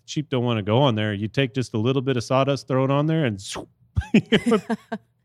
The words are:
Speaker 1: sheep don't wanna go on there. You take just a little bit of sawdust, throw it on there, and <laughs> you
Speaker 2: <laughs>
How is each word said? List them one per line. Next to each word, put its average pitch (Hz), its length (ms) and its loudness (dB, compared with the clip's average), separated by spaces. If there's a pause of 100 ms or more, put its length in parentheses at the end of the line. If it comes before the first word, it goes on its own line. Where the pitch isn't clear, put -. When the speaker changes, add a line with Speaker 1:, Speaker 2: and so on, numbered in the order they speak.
Speaker 1:
sheep - 240 -8
don't 123 160 0
wanna 117 160 0
go 104 180 2
on 135 160 4
there. 107 180 0
You 101 140 -4
take 131 260 -2
just 127 200 -4
a 117 40 -2
little 131 240 0
bit 131 140 -2
of 120 80 -2
sawdust, 135 440 0
throw 131 180 0
it 131 60 -2
on 143 160 0
there, 160 180 0
and 101 160 -4
<laughs> - 720 -8
you - 80 6
Speaker 2:
<laughs> - 100 -8 (920)